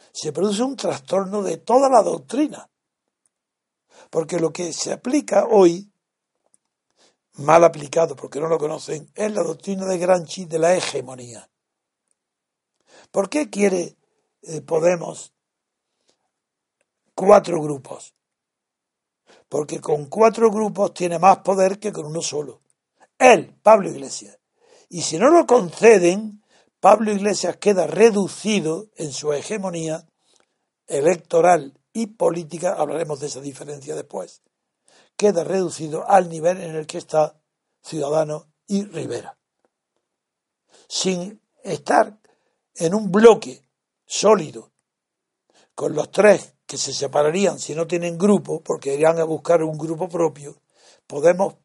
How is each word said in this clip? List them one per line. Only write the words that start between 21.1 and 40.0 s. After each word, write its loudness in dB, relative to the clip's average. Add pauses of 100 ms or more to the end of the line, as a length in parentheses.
más 6
poder 0
que -8
con -12
uno -8
solo. -10 (560)
Él, 6
Pablo 6
Iglesias. -14 (500)
Y -10
si -6
no 4
lo 6
conceden, 2 (380)
Pablo 4
Iglesias -2
queda 2
reducido 0
en -8
su -6
hegemonía -8 (800)
electoral 0 (140)
y -6
política, -4
hablaremos -4
de -10
esa -12
diferencia -14
después, -14 (720)
queda 0
reducido -6
al 4
nivel -2
en -10
el -8
que -12
está -2 (440)
Ciudadanos -4 (200)
y -4
Rivera. -10 (1500)